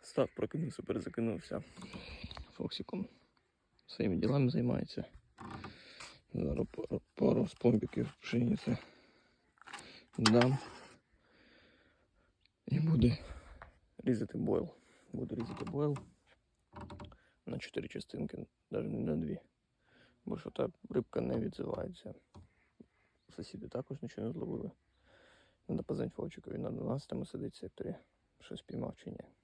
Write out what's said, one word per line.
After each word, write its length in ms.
Став, 340
прокинувся, 480
перезакинувся 800
Фоксиком. 560
Своїми 280
ділами 340
займається. 560
Зараз 380
пару, 300
пару 320
спомбіків 720
пшениці 580
дам. 400
І 140
буде 380
різати 340
бойл. 320
Буду 220
різати 300
бойл 320
на 120
чотири 300
частинки, 580
навіть 200
не 80
на 160
дві. 240
Бо 120
що 120
та 200
рибка 320
не 180
відзивається. 720
Сусіди 320
також 340
нічого 260
не 60
зловили. 380
Надо 160
позвонити 340
Вовчикові, 400
на 120
дванадцятому 560
сидить 280
в 40
секторі. 380
Щось 220
піймав 420
чи 60
ні. 100